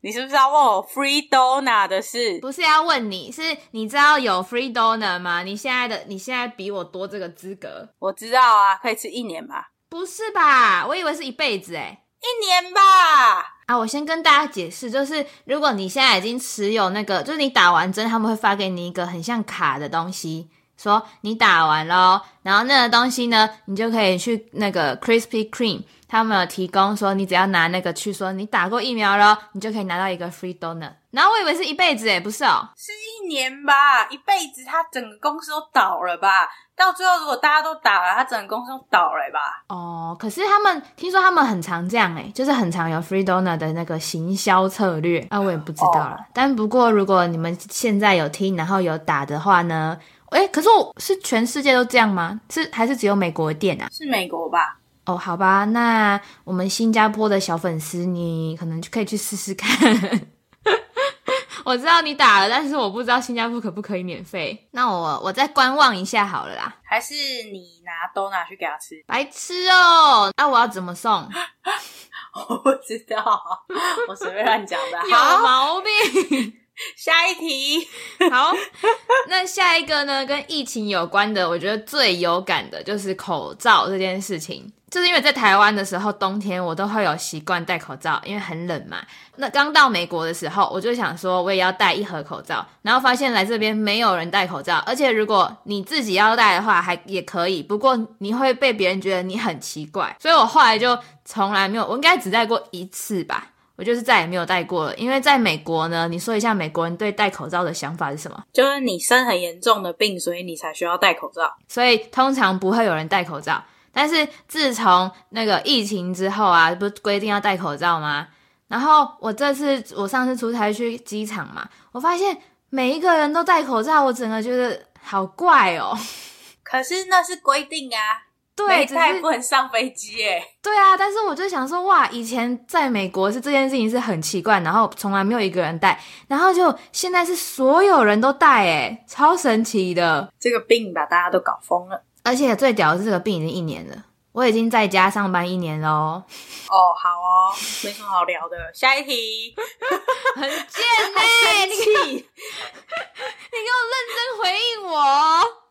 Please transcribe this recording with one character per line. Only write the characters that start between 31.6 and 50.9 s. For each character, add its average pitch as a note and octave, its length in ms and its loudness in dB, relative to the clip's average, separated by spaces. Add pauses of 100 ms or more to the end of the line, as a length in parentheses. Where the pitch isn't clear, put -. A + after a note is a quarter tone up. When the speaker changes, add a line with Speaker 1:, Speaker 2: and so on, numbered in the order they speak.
Speaker 2:
一 D#4 80 -6
辈 D#4 220 2
子 A3 120 -4
欸， F#3+ 120 2
不 G3+ 120 -8
是 C4+ 140 -4
哦。 E3+ 320 2
Speaker 1:
是 - 160 -16
一 A4 340 -14
年 C#4 380 -6
吧， C#4 440 4
一 C#4 80 -12
辈 F4+ 380 -2
子 B3+ 100 -20
他 D#4 160 -2 (100)
整 A#3+ 180 -10
个 G#3 80 -20
公 D4+ 240 -4
司 D4+ 100 -14
都 D4+ 80 -4 (140)
倒 F#3+ 300 2
了 F3 140 -2
吧？ F#3+ 300 4 (280)
到 F#4 180 4
最 F4+ 140 -6
后 F4+ 100 6
如 D#4 80 -4
果 D4 100 0
大 D4 140 2
家 D4+ 100 4
都 D#4 140 -4
打 G3+ 320 2
了， F#3 80 2
他 A#3+ 100 2
整 B3+ 160 -4
个 G3+ 160 -8
公 A#3+ 80 -6
司 B3 80 -14
都 C4 60 -12 (140)
倒 F3 240 4
了 C#3 180 -4
吧？ D3 360 -6
Speaker 2:
哦， E3+ 500 -8
可 A3 100 -6
是 F4+ 160 -4
他 G4+ 140 4
们， F#4+ 200 2 (160)
听 F4+ 140 -8
说 F#4 100 2
他 F#4 120 6
们 D#4+ 120 4
很 G#3+ 160 0
常 F3 300 -6
这 A3+ 80 -2
样 F#3+ 180 2
欸， D#3+ 200 -12
就 B3+ 100 -2
是 D4 60 2
很 A3+ 200 0
常 E3+ 160 -2
有 D#3+ 120 -2
free F#3+ 260 -2
donor F#3 320 0
的 D#3 160 -4
那 E3+ 100 -6
个 D#3+ 160 -6
行 E3+ 380 -6
销 F#3+ 320 2
策 F#3 300 -2
略 E3+ 320 0
啊， G#3 100 -2
我 G3 80 0
也 E3+ 80 -2
不 D#3 140 -8
知 D3+ 100 -6
道 F3 140 4
啦。 C#3 240 -2
Speaker 1:
哦。 - 60 -18 (100)
Speaker 2:
但 C4+ 200 2
不 G#3+ 120 0
过 A#3+ 240 4
如 G3+ 120 4
果 F#3 220 4
你 E3+ 100 -2
们 E3+ 220 -4 (140)
现 G#3 280 0
在 G#3 140 4
有 D#3 160 2
听， F#3+ 260 -2
然 E3 120 -2
后 G3 120 0
有 E3 200 0
打 D3 260 -2
的 D3 140 -4
话 F3 240 4
呢， D#3+ 340 -2 (320)
诶， G4 200 4
可 D#4 120 -2
是 F#4 80 6
我， - 300 6